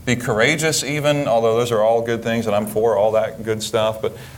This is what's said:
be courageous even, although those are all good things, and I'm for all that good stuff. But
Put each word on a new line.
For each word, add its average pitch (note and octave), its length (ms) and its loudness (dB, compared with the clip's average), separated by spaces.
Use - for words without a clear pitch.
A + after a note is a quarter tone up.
be A#2+ 100 0
courageous D3 680 0
even, D3 460 -2
although A2+ 280 2
those A#2+ 160 0
are G#2+ 100 2
all A#2 180 4
good A#2 220 -2
things, A2+ 240 -2
and G2+ 100 2
I'm G#2+ 100 0
for A2 300 2
all G#2+ 160 2
that A2 300 0
good A2 200 -2
stuff. A2 380 -2
But - 160 -4